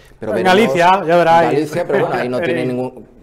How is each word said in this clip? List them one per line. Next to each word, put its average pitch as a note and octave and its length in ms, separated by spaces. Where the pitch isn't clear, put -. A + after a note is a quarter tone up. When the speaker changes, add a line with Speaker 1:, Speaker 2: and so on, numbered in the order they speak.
Speaker 1:
Pero - 140
Speaker 2:
En - 100
Speaker 1:
veremos F#3 320
Speaker 2:
Galicia, F3+ 320
ya E3 100
verá E3 220
ahí. D#3+ 220
Speaker 1:
Galicia, D#3 260
pero C#3+ 200
bueno, C3 80
ahí B2 140
no B2 120
Speaker 2:
<laughs> - 0
Speaker 1:
tiene - 220
Speaker 2:
Ahí. B2+ 60
Speaker 1:
ningún, B2+ 380